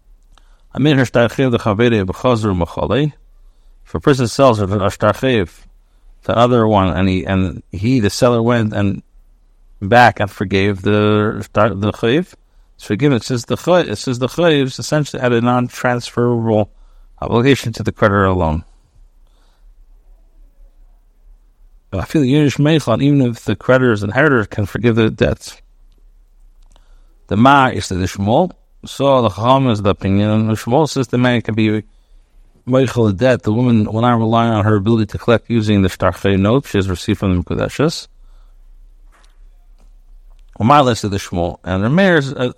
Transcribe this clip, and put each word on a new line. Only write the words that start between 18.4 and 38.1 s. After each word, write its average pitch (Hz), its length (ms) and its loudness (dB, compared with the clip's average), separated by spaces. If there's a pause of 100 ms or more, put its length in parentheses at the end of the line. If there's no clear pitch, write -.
I 90 100 -4
feel 156 200 -2
Yirish 139 340 2
Meichlan, 143 440 0
even 143 200 2
if 120 240 -4
the 107 100 -2
creditor's 123 480 2
inheritor 123 400 2
can 101 220 -6
forgive 113 320 -2
the 110 120 2
debts. - 520 -4 (1700)
The - 100 -4
Ma 135 300 6
is 101 200 -6
the 95 80 -6
Shmuel. 101 560 -2 (320)
So 135 380 0
the 113 80 2
Chacham 127 400 0
is 104 120 -2
the 98 100 2
opinion, 101 380 0
and 110 200 0
the 110 60 -2
Shmuel 139 340 0
says 135 180 -4
the 123 100 -4
man 123 240 0
can 107 140 -6
be 107 300 0 (840)
Meichel 123 400 2
the 104 60 2
debt. 120 300 0
The 107 100 0
woman 117 320 2
will 107 160 -4
not 123 160 2
rely 113 300 0
on 107 180 0
her 107 100 2
ability 110 380 0
to - 40 -6
collect - 320 0
using 107 340 2
the 92 60 2
Shtar 92 220 -2
Chayiv 98 260 -2
note 110 280 0
she - 140 -4
has 95 100 -2
received 95 300 -4
from 95 140 0
the 90 80 0
Mekudeshes. 110 680 -4 (2500)